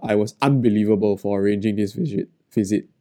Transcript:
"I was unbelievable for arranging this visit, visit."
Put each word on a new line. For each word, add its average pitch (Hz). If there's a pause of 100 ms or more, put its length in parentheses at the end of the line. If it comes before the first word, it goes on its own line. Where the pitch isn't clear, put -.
"I 110
was 104
unbelievable 107
for 101
arranging 104
this 101
visit, 143 (200)
visit." 104 (140)